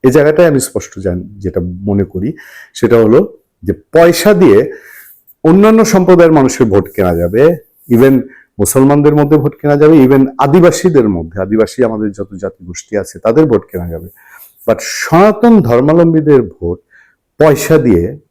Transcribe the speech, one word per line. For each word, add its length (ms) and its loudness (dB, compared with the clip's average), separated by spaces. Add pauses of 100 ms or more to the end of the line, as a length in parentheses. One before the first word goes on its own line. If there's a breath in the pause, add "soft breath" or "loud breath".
এই 80 2
জায়গাটায় 400 2
আমি 80 0
স্পষ্ট 340 -10 (120)
জান-, 220 -6 (160)
যেটা 160 -6 (300)
মনে 240 -2
করি 160 -8 (500 loud breath)
সেটা 240 2
হলো 160 4 (480)
যে 60 -4 (220)
পয়সা 380 2
দিয়ে 260 4 (840 loud breath)
অন্যান্য 420 4
সম্প্রদায়ের 540 2
মানুষের 320 0
ভোট 140 0 (100)
কেনা 260 -2
যাবে, 220 0 (520)
even 180 4 (460 loud breath)
মুসলমানদের 600 0
মধ্যে 180 0
ভোট 240 -2
কেনা 200 0
যাবে, 140 4 (100)
even 160 2 (160)
আদিবাসীদের 720 2
মধ্যে, 360 -8
আদিবাসী 380 -4
আমাদের 280 -4
যত 200 -14 (120)
জাতিগোষ্ঠী 580 -16
আছে 180 -14
তাদের 260 0
ভোট 260 -2
কেনা 220 -10
যাবে, 140 -14 (600 soft breath)
but 120 -2
সনাতন 840 0
ধর্মাবলম্বীদের 800 2
ভোট 380 -10 (600 soft breath)
পয়সা 380 0
দিয়ে 260 0 (280)